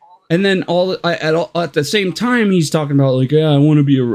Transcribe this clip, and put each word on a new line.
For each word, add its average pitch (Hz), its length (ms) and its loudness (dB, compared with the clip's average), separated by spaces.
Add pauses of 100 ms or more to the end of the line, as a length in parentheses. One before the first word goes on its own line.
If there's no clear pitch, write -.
(280)
And 180 160 0
then 190 200 0
all, 180 380 -2
I, 170 120 -2
at 156 200 -2
all, 170 200 -4
at 170 180 -6
the 147 120 -2
same 185 280 -2
time, 233 380 0
he's 175 180 2
talking 147 300 -2
about, 135 160 2
like, 131 180 0
"Yeah, 156 200 2
I 143 40 4
wanna 147 280 4
be 139 140 2
a, 127 60 0 (100)